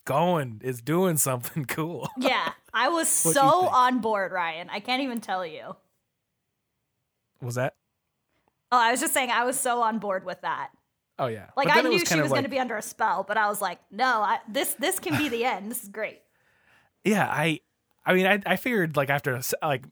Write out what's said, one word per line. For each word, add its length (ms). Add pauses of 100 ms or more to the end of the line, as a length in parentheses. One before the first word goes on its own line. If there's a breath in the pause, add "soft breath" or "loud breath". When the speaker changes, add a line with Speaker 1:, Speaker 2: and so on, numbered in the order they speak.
Speaker 1:
going, 580
is 180
doing 360
something 480
<laughs> 20
cool." 500
Speaker 2:
Yeah, 360 (200)
I 140
was 360
Speaker 1:
What 100
do 60
you 60
Speaker 2:
so 180
Speaker 1:
think? 100
Speaker 2:
on 260
board, 320
Ryan. 380
I 100
can't 240
even 180
tell 240
you. 300 (1700)
Speaker 1:
Was 140
that? 200 (960)
Speaker 2:
Oh, 80
I 120
was 100
just 120
saying 160
I 140
was 160
so 220
on 180
board 260
with 160
that. 280 (500)
Speaker 1:
Oh, 80
yeah. 280
Speaker 2:
Like, 120
Speaker 1:
But 60
Speaker 2:
I 20
Speaker 1:
then 100
it 40
Speaker 2:
knew 60
Speaker 1:
was 80
Speaker 2:
she 40
Speaker 1:
kind 140
of 40
Speaker 2:
was 60
gonna 120
Speaker 1:
like 80
Speaker 2:
be 80
under 180
a 40
spell, 460
but 100
I 120
was 120
like, 180 (120)
"No, 140 (160)
I, 180 (100)
this, 300
this 200
can 180
be 120
the 160
end. 260
This 120
is 60
great." 360
Speaker 1:
<sighs> 60 (760 soft breath)
Yeah, 240
I, 280 (440)
I 120
mean, 100
I, 220
I 80
figured, 420
like, 140
after 240
a 20
s-, 240
like, 300